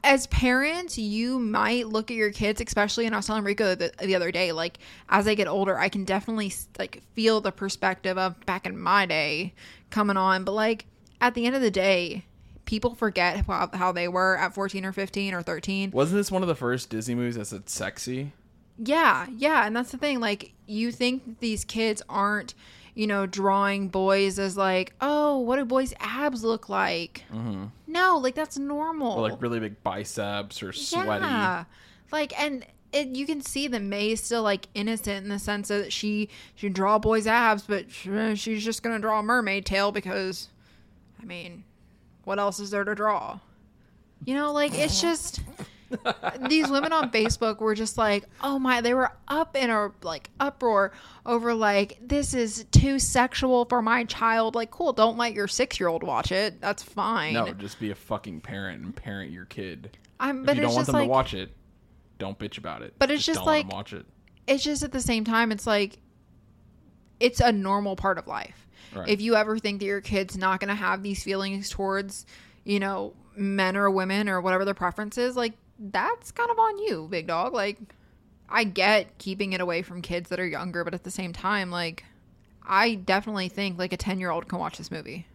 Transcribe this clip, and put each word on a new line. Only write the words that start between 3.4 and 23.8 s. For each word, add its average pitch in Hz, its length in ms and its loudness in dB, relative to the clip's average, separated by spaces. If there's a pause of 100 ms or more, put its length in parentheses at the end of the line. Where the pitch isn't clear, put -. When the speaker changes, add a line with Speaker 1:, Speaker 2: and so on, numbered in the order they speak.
Speaker 1:
Rico 202 320 2
the, 180 240 -2
the 190 160 0
other 175 160 2
day, 180 200 0
like, 165 260 -4 (320)
as 202 180 6
I 214 60 4
get 208 140 2
older, 190 300 2
I 180 120 2
can 196 160 -4
definitely, 202 480 -2 (240)
like, - 240 -8 (140)
feel 220 260 4
the 202 100 0
perspective 190 680 -2
of 185 280 0
back 180 220 -2
in 185 120 -8
my 185 280 4
day 156 460 0 (360)
coming 208 280 2
on. 190 260 4
But, 190 100 -2
like, 220 320 0 (340)
at 247 140 4
the 240 140 -2
end 254 80 2
of 269 80 0
the 214 80 4
day, 185 540 2 (400)
people 233 280 -2
forget 180 540 0
how, 180 260 -2
how 185 180 0
they 175 160 -2
were 185 300 2
at - 160 0
fourteen 196 320 -4
or 190 80 -4
fifteen 196 400 -4
or 175 80 -4
thirteen. 196 500 -2
Speaker 2:
Wasn't 170 260 2
this 202 140 0
one 185 120 0
of 180 40 0
the 160 80 2
first 127 360 -2
Disney 113 240 -2
movies 120 200 0
that 107 100 -6
said 101 220 -10
sexy? 127 680 -6 (440)
Speaker 1:
Yeah, 240 480 2 (100)
yeah, 277 300 2
and 214 100 -2
that's 247 160 -2
the 269 60 -10
thing. 269 220 -2
Like, 208 340 -4 (140)
you 220 240 -2
think 247 480 -4
these 220 260 -2
kids 226 420 -2
aren't, 202 460 -2 (400)
you 214 140 -2
know, 202 180 2
drawing 196 640 2